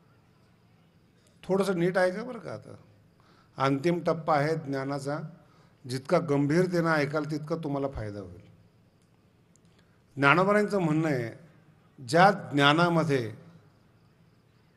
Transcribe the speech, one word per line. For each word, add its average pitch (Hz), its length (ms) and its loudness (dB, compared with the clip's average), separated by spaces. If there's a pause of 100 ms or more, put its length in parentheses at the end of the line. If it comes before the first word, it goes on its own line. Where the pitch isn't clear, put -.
(1400)
थोडंसं 190 360 -2
नीट 180 180 0
ऐका 185 260 0
बरं 247 160 -12
का 135 140 -14
आता, 107 220 -16 (840)
अंतिम 139 420 0
टप्पा 165 380 0
आहे 156 180 0
ज्ञानाचा, 139 640 -6 (680)
जितका 131 300 -2
गंभीरतेनं 165 680 2
ऐकाल 151 420 0
तितकं 160 320 -6
तुम्हाला 139 240 -4
फायदा 107 320 -10
होईल. 90 220 -16 (1700)
ज्ञानोबांचं 190 640 4
म्हणणं 156 280 0
आहे, 123 400 -6 (600)
ज्या 175 240 6
ज्ञानामध्ये 147 1000 2 (1400)